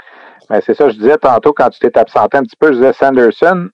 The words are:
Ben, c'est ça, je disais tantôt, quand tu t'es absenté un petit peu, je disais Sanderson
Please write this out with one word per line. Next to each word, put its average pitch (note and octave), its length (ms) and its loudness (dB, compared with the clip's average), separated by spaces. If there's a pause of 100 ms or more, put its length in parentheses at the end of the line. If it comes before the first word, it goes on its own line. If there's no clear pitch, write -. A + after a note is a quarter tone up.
(500)
Ben, G#2+ 160 -2
c'est A#2 80 -2
ça, D3 140 0
je A2+ 80 -2
disais A#2 220 0
tantôt, C3 340 0
quand B2+ 180 0
tu - 100 -18
t'es B2 180 -2
absenté A2+ 400 -2
un C#3 60 0
petit A#2 140 -14
peu, D#3 100 0
je C#3 100 0
disais B2+ 160 2
Sanderson C#3 800 0